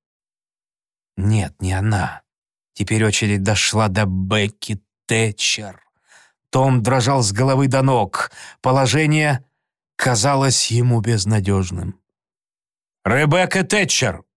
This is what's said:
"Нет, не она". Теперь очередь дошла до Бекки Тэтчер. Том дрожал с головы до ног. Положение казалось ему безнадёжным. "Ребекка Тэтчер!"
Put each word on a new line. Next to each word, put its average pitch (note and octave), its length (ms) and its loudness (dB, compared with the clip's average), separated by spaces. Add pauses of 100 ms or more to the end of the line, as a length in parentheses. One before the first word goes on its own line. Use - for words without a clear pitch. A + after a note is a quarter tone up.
(1160)
"Нет, G2+ 420 -2
не F#2 140 -4
она". G2 500 -2 (500)
Теперь A2 320 -2
очередь G2+ 360 0
дошла G2 460 0
до G#2 180 -2
Бекки G2 800 -4 (220)
Тэтчер. G#2+ 760 -4 (680)
Том C3 340 2
дрожал B2+ 400 2
с G2+ 80 0
головы C3 380 2
до C3+ 120 2
ног. B2+ 500 0 (280)
Положение D3 880 2 (500)
казалось C3+ 760 0
ему A#2+ 280 2
безнадёжным. G2 1000 -2 (1040)
"Ребекка D#3 580 2
Тэтчер!" C#3+ 640 -2 (100)